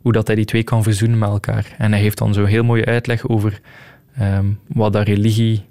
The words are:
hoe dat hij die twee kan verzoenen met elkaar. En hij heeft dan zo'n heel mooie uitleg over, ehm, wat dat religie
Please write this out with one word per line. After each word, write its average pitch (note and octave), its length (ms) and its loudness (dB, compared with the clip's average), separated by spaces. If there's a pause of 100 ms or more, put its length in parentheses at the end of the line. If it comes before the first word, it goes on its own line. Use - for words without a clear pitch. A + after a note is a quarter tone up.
hoe B2 100 0
dat A2 160 2
hij A2 80 0
die G#2+ 100 0
twee A2+ 180 0
kan A2+ 200 0
verzoenen A2+ 340 0
met G#2 120 0
elkaar. G#2+ 480 -4
En G#2+ 140 0
hij G#2 100 2
heeft G#2 160 0
dan G#2+ 160 0
zo'n G2+ 120 0
heel A2 180 2
mooie A#2 220 2
uitleg A#2 420 -2
over, G#2 320 0 (580)
ehm, G2 280 0 (220)
wat G#2+ 260 0
dat G#2 140 0
religie G#2+ 640 0